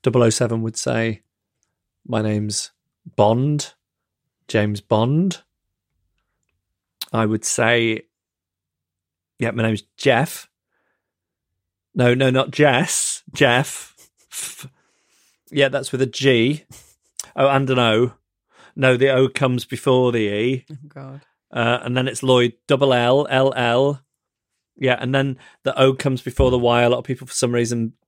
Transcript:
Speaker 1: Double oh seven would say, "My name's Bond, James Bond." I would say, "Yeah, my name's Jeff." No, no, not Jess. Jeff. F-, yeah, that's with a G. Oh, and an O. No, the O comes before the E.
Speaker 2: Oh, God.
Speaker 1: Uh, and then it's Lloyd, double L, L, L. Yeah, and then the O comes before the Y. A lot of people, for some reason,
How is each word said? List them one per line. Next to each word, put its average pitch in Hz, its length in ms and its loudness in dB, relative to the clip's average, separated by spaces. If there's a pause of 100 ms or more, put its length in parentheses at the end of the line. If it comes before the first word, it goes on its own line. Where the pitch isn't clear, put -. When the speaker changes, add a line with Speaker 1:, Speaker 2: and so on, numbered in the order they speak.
Speaker 1:
Double 123 220 2
oh 117 80 6
seven 117 320 -2
would 110 140 -6
say, 113 440 -4 (880)
"My 113 160 -2
name's 107 480 -4 (440)
Bond, 131 580 2 (760)
James 104 340 -2
Bond." 143 600 0 (1700)
I 113 140 0
would 107 180 -2
say, 117 580 0 (1400)
"Yeah, 117 120 -2
my 113 120 -4
name's 110 200 -2 (140)
Jeff." 131 520 0 (1400)
No, 123 220 2
no, 131 160 2
not 131 200 0
Jess. - 720 0 (100)
Jeff. 131 560 0 (420)
F-, - 360 -14 (840)
yeah, 139 160 2
that's 131 240 -6
with 127 100 -2
a 135 40 0
G. 131 580 2 (720)
Oh, 135 140 4
and 135 200 0
an 127 100 0
O. 117 340 2 (640)
No, 131 180 2
the 131 140 2
O 131 180 2
comes 127 380 -2
before 127 480 0
the 117 60 0
E. 110 520 -2
Speaker 2:
Oh, 156 40 -16 (120)
God. 139 340 -20 (300)
Speaker 1:
Uh, 120 320 -2
and 127 140 -4
then 127 100 0
it's 120 160 -8
Lloyd, 123 300 2 (120)
double 135 280 2
L, 123 360 2
L, 135 280 0
L. 127 440 0 (760)
Yeah, 127 240 0
and 131 120 -4
then 135 240 -2 (260)
the 131 140 -6
O 135 160 4
comes 131 280 -4
before 127 280 0
the 127 80 2
Y. 120 260 2
A 120 60 4
lot 123 100 0
of 113 40 -10
people, 123 240 -8
for - 60 -16
some 120 200 -2
reason, 117 380 -2 (160)